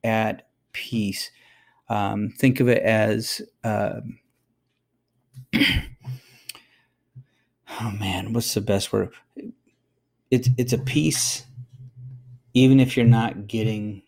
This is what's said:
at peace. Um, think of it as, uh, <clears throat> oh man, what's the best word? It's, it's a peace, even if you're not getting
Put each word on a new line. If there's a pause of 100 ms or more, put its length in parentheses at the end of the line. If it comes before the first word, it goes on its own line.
at (240)
peace. (580)
Um,
think
of
it
as, (220)
uh, (1500)
<clears throat>
oh (2500)
man,
what's
the
best
word? (1200)
It's,
it's
a
peace, (1080)
even
if
you're
not
getting